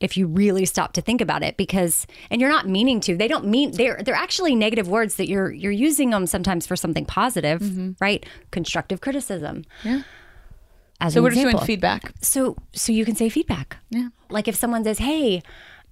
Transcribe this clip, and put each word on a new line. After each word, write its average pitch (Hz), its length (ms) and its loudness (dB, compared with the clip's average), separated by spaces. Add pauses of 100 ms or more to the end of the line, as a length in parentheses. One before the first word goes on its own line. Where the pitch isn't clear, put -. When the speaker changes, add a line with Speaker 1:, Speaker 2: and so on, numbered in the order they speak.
Speaker 1:
if - 160 -2
you 190 100 2
really 190 380 2
stop - 300 -2
to 180 60 0
think 240 200 0
about 156 240 0
it, 151 120 -4
because, 180 480 0 (260)
and 240 100 0
you're 262 100 4
not 302 180 0
meaning 214 320 2
to. 175 160 0
They 208 120 0
don't 285 180 -2
mean, 262 260 2
they're, 226 320 0
they're 240 100 0
actually 320 420 0
negative 214 320 2
words 214 280 0
that 190 120 -2
you're, 190 240 0
you're 185 200 -4
using 277 380 2
them 190 160 0
sometimes 185 400 -2
for 180 100 -2
something 156 280 -2
positive, 170 560 0
Speaker 2:
Mm-hmm. 185 400 -4
Speaker 1:
right? 196 240 0 (280)
Constructive 175 480 -4
criticism. 190 640 -6 (200)
Speaker 2:
Yeah. 254 180 0 (1000)
Speaker 1:
As 160 140 0
Speaker 2:
So 233 60 8
Speaker 1:
an 233 40 6
Speaker 2:
we're 247 60 6
just 240 120 4
doing 277 120 4
Speaker 1:
example. - 120 2
Speaker 2:
feedback. 180 540 0
Speaker 1:
So, - 360 0 (160)
so - 200 -2
you 220 120 2
can 220 120 0
say 226 120 2
feedback. - 480 -2 (140)
Speaker 2:
Yeah. 240 180 -2 (220)
Speaker 1:
Like 208 180 -2
if 220 60 -2
someone 233 300 0
says, 214 140 0
"Hey, 240 440 2 (500)